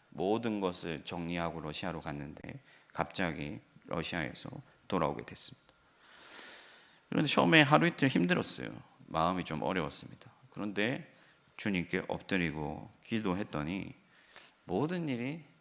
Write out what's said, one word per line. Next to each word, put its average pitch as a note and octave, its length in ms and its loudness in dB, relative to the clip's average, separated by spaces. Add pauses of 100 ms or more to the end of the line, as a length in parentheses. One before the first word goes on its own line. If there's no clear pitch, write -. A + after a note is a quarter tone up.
(100)
모든 G#2+ 500 0
것을 F2 460 -2
정리하고 E2+ 540 -2
러시아로 D#2 400 -6
갔는데 D2 600 -10 (320)
갑자기 E2+ 680 -2 (280)
러시아에서 - 640 -4 (360)
돌아오게 D2 380 0
됐습니다. - 420 -16 (1400)
그런데 - 200 2
처음에 E3 340 8
하루 D3+ 240 8
이틀 D#3 220 2
힘들었어요. D#3 640 2 (360)
마음이 E2+ 380 2
좀 D#2 180 -4
어려웠습니다. D#2 680 -4 (200)
그런데 G#2 600 -2 (460)
주님께 F2+ 520 0
엎드리고 D#2 840 -2 (140)
기도했더니 F#2+ 920 -2 (680)
모든 D#3 440 -2
일이 C3+ 340 -4 (180)